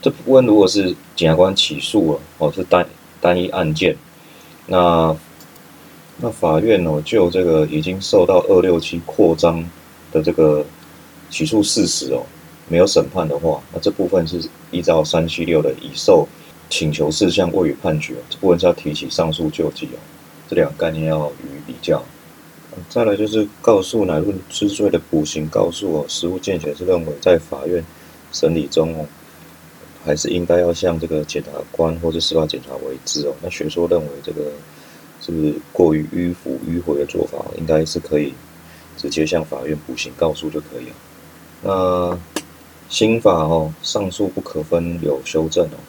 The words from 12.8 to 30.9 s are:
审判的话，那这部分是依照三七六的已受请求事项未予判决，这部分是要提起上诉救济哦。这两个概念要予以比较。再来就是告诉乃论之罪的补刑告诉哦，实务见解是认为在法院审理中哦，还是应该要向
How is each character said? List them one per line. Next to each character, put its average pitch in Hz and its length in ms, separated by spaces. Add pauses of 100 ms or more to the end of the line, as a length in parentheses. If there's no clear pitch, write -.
审 - 220
判 87 180
的 71 120
话， 80 240 (100)
那 - 80
这 101 100
部 98 160
分 85 220
是 85 140 (280)
依 87 120
照 80 200
三 82 240
七 82 200
六 80 160
的 67 180
已 73 140
受 85 340 (400)
请 78 240
求 76 180
事 90 200
项 87 240
未 87 160
予 69 120
判 80 160
决， - 160 (140)
这 - 80
部 95 140
分 85 100
是 90 60
要 87 80
提 - 180
起 - 160
上 82 240
诉 78 160
救 78 240
济 - 140
哦。 - 120 (520)
这 - 40
两 - 160
个 80 60
概 82 140
念 78 160
要 78 240 (120)
予 69 140
以 73 100
比 - 140
较。 76 240 (840)
再 120 160
来 101 100
就 107 100
是 107 220 (140)
告 107 180
诉 104 240
乃 85 140
论 95 200 (120)
之 - 180
罪 101 220
的 85 180
补 78 160
刑 78 240
告 87 220
诉 85 300
哦， 73 80
实 - 200
务 90 100
见 90 220
解 76 140
是 90 100
认 87 220
为 78 60 (100)
在 87 160
法 71 280
院 87 160 (500)
审 82 220
理 78 120
中 80 320
哦， 76 80 (1000)
还 76 120
是 78 120
应 90 160
该 87 140
要 87 140
向 85 260